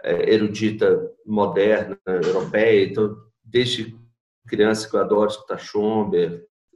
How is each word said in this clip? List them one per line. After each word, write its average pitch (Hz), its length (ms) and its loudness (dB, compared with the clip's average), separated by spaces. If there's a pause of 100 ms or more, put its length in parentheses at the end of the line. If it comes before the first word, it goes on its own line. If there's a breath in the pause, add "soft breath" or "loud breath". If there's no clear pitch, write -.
é, 87 300 0
erudita 104 800 0 (140)
moderna, 98 800 0
europeia, 92 800 2
então, 104 320 -2 (260)
desde 117 500 -4 (540)
criança 107 420 0
que - 60 -2
eu 98 60 2
adoro 104 280 2
escutar - 280 -10
Schomberg, 92 840 -2 (340)